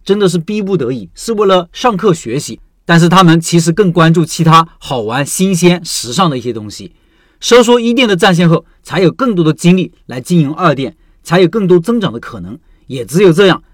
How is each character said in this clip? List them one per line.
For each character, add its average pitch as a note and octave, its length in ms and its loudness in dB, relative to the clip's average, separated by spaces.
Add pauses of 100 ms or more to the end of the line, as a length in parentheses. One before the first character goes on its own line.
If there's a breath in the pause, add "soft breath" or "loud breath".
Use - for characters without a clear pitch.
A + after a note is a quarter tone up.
真 G3+ 140 0
的 G3+ 100 2
是 F3 120 -2
逼 G#3 220 -6
不 F#3+ 140 -2
得 B2+ 160 -4
已， C3+ 220 -10
是 - 200 -10
为 G#3 120 0
了 F3+ 260 0
上 A#3 240 -2
课 G3+ 160 0
学 C3+ 280 -6
习， - 200 -12 (240)
但 F3 160 2
是 F3 80 4
他 F#3+ 160 4
们 E3+ 160 4
其 E3+ 200 0
实 E3+ 120 0
更 F3+ 220 0
关 E3 180 4
注 D#3+ 140 0
其 - 180 -6
他 D#3+ 240 4 (120)
好 B2+ 220 -6
玩、 A#2+ 220 -4
新 F#3 320 -2
鲜、 F3 300 2
时 - 260 -10
尚 F3+ 160 0
的 C#3 80 -2
一 B2 60 -8
些 A#2+ 100 -6
东 G#2+ 180 -10
西。 G2 220 -16 (480)
收 - 220 4
缩 A#3+ 180 2
一 A#3 140 0
店 A#3 160 0
的 G3 60 0
战 F#3 180 2
线 E3+ 160 2
后， E3 160 0 (160)
才 D#3 180 -6
有 F3 120 2
更 B3 240 -2
多 E3+ 100 0
的 D3+ 80 2
精 F3 240 2
力 E3+ 160 -4 (140)
来 B2 120 -12
经 E3+ 200 0
营 C#3+ 120 0
二 D#3+ 220 -2
店， B2+ 240 -6 (240)
才 F3 180 -2
有 F3+ 80 4
更 F#3+ 200 -4
多 F3 120 4
增 A#3 220 -2
长 D3 100 -2
的 A#2 80 -10
可 A2+ 200 -14
能， F#2 180 -14 (300)
也 B2+ 180 -10
只 D3+ 160 -2
有 F#3 100 6
这 G3 140 2
样 E3 180 0 (100)